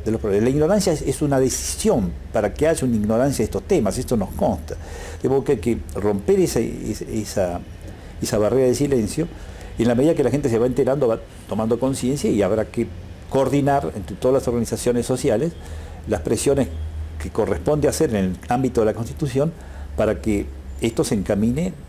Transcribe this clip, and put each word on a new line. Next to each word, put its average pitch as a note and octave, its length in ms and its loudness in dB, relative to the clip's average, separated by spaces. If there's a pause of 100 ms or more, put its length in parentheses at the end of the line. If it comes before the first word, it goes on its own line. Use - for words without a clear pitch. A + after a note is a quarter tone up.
de G#2+ 80 0
los A2 100 0
problemas. G#2 220 2
La B2 80 4
ignorancia E3+ 420 2
es, - 80 -2
es - 220 -2
una C#3 160 2
decisión C3 720 0 (200)
para G#2 220 0
que D3 140 2
haya D#3+ 180 2
una A#2+ 100 2
ignorancia A2+ 420 2
de A2 80 2
estos G2 180 -4
temas, E3+ 340 2
esto B2+ 180 -2
nos G2 160 0
consta. - 440 -2 (480)
De B2+ 60 2
modo C3+ 140 4
que D3 100 2
hay A#2+ 40 2
que A2+ 200 0 (180)
romper G#2 440 2
esa, E3 200 2
esa, A2 460 -4
esa, G2 540 -2 (640)
esa - 160 0
barrera A#2 300 4
de B2 80 4
silencio, C#3 520 0 (520)
y - 20 4
en A2 60 4
la A#2+ 80 4
medida C#3+ 180 4
que C#3 100 2
la B2 60 4
gente C#3+ 200 0
se A2+ 100 4
va B2 80 4
enterando, B2+ 400 2
va A2+ 120 2 (300)
tomando A3 300 0
conciencia B3+ 500 0
y A2 140 2
habrá G#2+ 220 2
que - 220 -4 (420)
coordinar C#3 680 2
entre G2+ 200 -8
todas B2+ 200 2
las B2+ 120 2
organizaciones A#2+ 580 0
sociales C3 460 0 (560)
las - 140 0
presiones C3+ 480 2 (520)
que - 100 -6
corresponde C3+ 560 0
hacer C#3 240 2
en A2 40 0
el F#2 220 0 (100)
ámbito B2+ 340 2
de G#2+ 40 4
la G#2+ 80 2
Constitución B2+ 580 -2 (460)
para G#2+ 240 0
que G2+ 240 0 (340)
esto A#2 240 0
se - 120 0
encamine A2+ 580 0 (160)